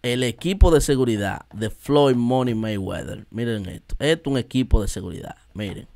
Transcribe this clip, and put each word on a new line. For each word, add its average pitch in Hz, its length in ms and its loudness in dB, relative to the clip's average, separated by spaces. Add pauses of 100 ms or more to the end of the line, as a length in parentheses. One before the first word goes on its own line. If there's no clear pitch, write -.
El 127 220 -2
equipo 175 480 4
de 151 80 8
seguridad 113 720 0
de 107 180 -6
Floyd 139 460 2
Money 120 400 0
Mayweather. 98 720 -6
Miren 110 360 -6
esto. - 340 -10
Esto 151 300 0
es - 20 0
un 135 60 0
equipo 117 440 2
de 101 60 -4
seguridad. - 480 -10 (180)
Miren. 98 420 -8